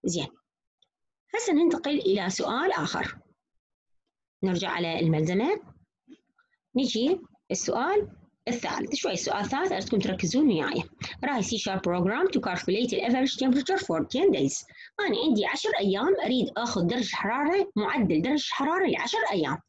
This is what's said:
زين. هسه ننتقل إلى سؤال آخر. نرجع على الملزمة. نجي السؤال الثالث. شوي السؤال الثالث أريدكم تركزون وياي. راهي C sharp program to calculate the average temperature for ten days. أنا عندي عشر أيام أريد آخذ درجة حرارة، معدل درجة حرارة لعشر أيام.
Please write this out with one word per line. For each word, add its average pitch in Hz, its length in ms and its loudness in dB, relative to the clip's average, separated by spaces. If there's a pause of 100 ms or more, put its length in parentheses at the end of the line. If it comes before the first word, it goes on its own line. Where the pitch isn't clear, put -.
زين. 165 240 -4 (1040)
هسه 440 180 0
ننتقل 294 460 4
إلى 190 320 2
سؤال 277 420 0
آخر. - 460 -2 (1200)
نرجع 185 280 0
على 165 300 -2
الملزمة. 175 600 2 (1160)
نجي 269 440 0 (300)
السؤال 339 580 0 (400)
الثالث. - 460 -4
شوي 381 180 -4
السؤال - 280 -4
الثالث 311 320 -2
أريدكم 202 260 -2
تركزون 190 500 2
وياي. 165 340 0 (420)
راهي 254 180 0
C - 40 -2
sharp 202 340 -2
program 190 520 2
to - 80 2
calculate 196 500 -2
the - 180 0
average 262 280 2
temperature 269 420 2
for 165 220 -2
ten 349 320 2
days. - 340 0 (340)
أنا 381 160 0 (100)
عندي 220 200 2
عشر 415 240 -2 (100)
أيام 202 340 2 (100)
أريد 240 220 0 (100)
آخذ 214 300 0
درجة 240 280 -2
حرارة، 294 600 0
معدل 196 460 2
درجة 269 280 0
حرارة 339 360 0
لعشر - 320 0 (140)
أيام. 156 260 0 (100)